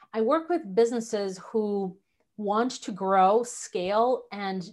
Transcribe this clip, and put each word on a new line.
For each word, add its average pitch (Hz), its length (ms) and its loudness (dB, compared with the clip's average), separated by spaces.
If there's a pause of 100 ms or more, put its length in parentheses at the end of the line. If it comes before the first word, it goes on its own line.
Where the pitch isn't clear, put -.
(140)
I 220 60 0
work 302 280 2
with 330 260 -4
businesses 226 640 0
who 202 580 -4 (400)
want 214 340 0
to - 220 -10
grow, 190 500 4
scale, 226 880 -2
and 190 420 -6